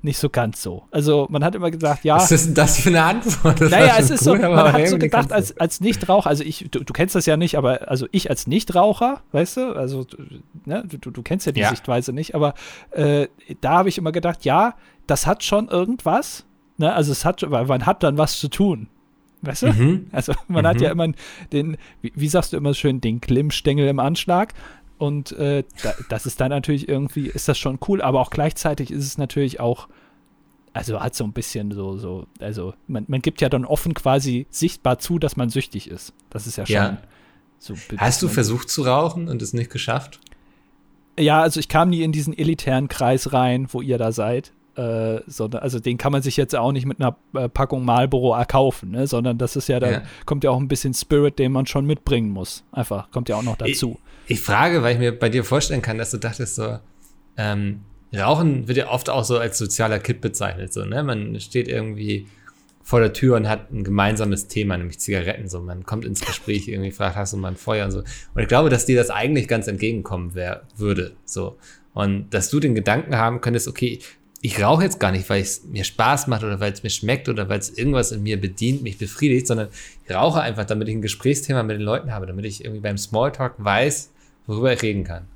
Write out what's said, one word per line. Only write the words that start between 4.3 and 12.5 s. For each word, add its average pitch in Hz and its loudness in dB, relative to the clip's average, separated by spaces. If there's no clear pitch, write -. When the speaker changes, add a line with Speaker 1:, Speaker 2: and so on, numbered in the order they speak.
Speaker 1:
so, 214 4
Speaker 2:
aber 175 6
Speaker 1:
man 160 8
Speaker 2:
auch 147 8
Speaker 1:
hat - 6
so 151 6
Speaker 2:
irgendwie 160 2
Speaker 1:
gedacht, 233 2
Speaker 2:
ganz - -4
Speaker 1:
als, - 0
als - -2
Nichtraucher, 190 2
also 151 2
ich, - -8
du, - -4
du - -10
kennst 180 0
das 185 2
ja 156 4
nicht, 165 2
aber 127 0
also 131 0
ich 180 0
als - -2
Nichtraucher, 208 2
weißt 170 0
du, 254 -2
also, 131 -4
ne, 196 -4
du, 151 -12
du, 127 -14
du 120 -12
kennst 175 -2
ja 151 0
die 139 0
Speaker 2:
Ja. 104 4
Speaker 1:
Sichtweise 120 -2
nicht, 156 -8
aber, 147 2